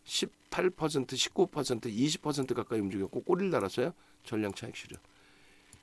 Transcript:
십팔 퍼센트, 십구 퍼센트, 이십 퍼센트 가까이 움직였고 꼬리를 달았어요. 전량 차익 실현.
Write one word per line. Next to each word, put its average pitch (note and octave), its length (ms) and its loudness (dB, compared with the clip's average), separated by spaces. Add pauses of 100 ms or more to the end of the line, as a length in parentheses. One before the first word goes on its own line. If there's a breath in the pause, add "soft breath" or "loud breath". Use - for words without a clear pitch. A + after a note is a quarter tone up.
십팔 - 680 0
퍼센트, D3+ 460 -2
십구 - 320 2
퍼센트, B2+ 400 -2
이십 C3 340 2
퍼센트 C3+ 320 -2
가까이 A2+ 260 0
움직였고 G2 420 -2
꼬리를 F#3 280 2
달았어요. B2 420 2 (320 soft breath)
전량 G#2+ 300 -2
차익 - 220 -10
실현. - 240 -14 (840 soft breath)